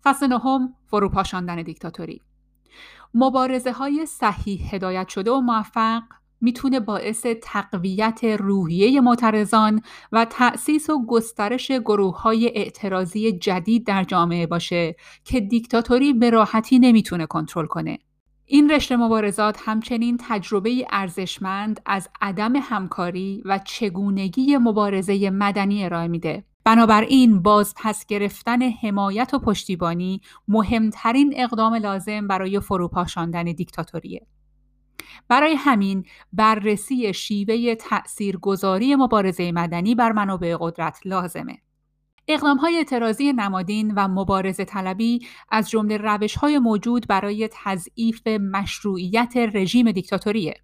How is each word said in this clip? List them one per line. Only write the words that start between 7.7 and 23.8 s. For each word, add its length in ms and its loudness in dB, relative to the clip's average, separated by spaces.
روحیهٔ 760 2
معترضان 840 2
و 120 4
تأسیس 680 0
و 160 0
گسترش 640 -2
گروه‌های 800 2
اعتراضی 840 -2
جدید 540 0
در 180 2
جامعه 420 0
باشه 500 -2
که 160 0
دیکتاتوری 720 2
به 180 4
راحتی 480 4
نمی‌تونه 480 4
کنترل 400 -4
کنه. 320 -6
این 240 6
رشته 260 2
مبارزات 680 0
همچنین 520 -2
تجربه‌ای 600 -2
ارزشمند 960 -6
از 220 -4
عدم 360 -2
همکاری 880 -4
و 220 -2
چگونگی 880 -2